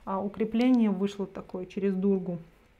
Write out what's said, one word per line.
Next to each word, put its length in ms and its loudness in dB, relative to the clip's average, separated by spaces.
а, 180 -4
укрепление 680 2
вышло 360 -2
такое 400 -10
через 280 -2
Дургу, 440 0